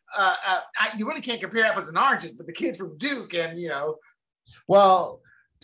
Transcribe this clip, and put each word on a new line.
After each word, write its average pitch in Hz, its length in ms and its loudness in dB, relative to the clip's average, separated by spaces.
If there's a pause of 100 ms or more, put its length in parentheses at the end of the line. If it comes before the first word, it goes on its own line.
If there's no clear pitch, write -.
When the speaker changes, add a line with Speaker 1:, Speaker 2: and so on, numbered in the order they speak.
(160)
Speaker 1:
Uh, 190 200 2 (100)
uh, 185 140 0 (180)
I, 214 180 0
you 214 120 -4
really 311 120 -6
can't 233 200 -6
compare 220 240 0
apples 190 240 -2
and 165 100 -4
oranges, 233 320 2
but 117 160 -10
the - 60 -4
kids - 260 -4
from 160 180 -10
Duke 226 380 -6
and, 165 260 -4
you 170 100 -6
know. 147 260 -4 (720)
Speaker 2:
Well, 190 520 6 (440)